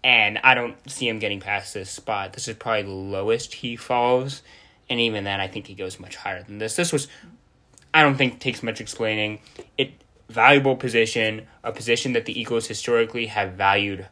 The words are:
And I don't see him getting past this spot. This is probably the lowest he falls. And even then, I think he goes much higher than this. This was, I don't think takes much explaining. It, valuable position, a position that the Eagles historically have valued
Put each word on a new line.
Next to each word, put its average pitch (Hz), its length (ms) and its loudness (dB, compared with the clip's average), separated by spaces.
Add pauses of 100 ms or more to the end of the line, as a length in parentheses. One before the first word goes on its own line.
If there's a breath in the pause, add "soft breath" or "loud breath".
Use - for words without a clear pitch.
And 110 380 4
I 131 120 8
don't 120 200 -2 (160)
see - 180 -2
him 110 120 -2
getting 101 180 -4
past 98 360 -6
this 92 140 -8
spot. 98 440 -6
This - 160 -10
is 110 80 -8
probably 110 260 -2
the 98 80 -8
lowest 98 640 -2
he 117 220 -10
falls. 127 680 0 (480 loud breath)
And 120 80 0
even 110 240 0
then, 98 180 -2
I 95 60 -2
think 98 220 -10
he 101 60 -18
goes 92 260 -10
much - 160 -16
higher 95 260 -8
than 101 160 -16
this. 110 160 -4
This 175 180 0
was, 143 140 -2 (880 loud breath)
I 156 80 8
don't 139 140 6
think 131 240 0
takes 123 240 -6
much 113 160 -4
explaining. 107 580 -2 (400 loud breath)
It, 135 140 0 (360)
valuable 135 460 6
position, 113 720 0 (160 soft breath)
a 117 80 -6
position 120 440 0
that 117 100 0
the 113 120 -6
Eagles 117 300 -2
historically 117 600 0
have 101 260 -2
valued 98 600 0